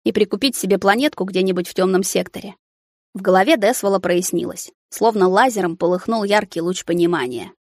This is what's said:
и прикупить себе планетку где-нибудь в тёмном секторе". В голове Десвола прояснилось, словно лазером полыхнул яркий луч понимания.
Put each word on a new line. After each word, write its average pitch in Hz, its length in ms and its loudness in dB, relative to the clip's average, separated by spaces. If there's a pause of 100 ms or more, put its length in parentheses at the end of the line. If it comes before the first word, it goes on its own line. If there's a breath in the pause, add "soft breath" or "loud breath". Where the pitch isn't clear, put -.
и 220 80 0
прикупить 208 440 0
себе 190 220 0
планетку 208 460 0
где-нибудь 185 440 -2
в - 60 -14
тёмном 185 280 2
секторе". 180 540 -6 (580)
В 190 80 -12
голове 190 340 4
Десвола 202 420 0
прояснилось, 180 720 -4 (200)
словно 208 380 2
лазером 190 480 2
полыхнул 180 480 -2
яркий 202 360 0
луч 180 240 -4
понимания. 170 680 -2 (120)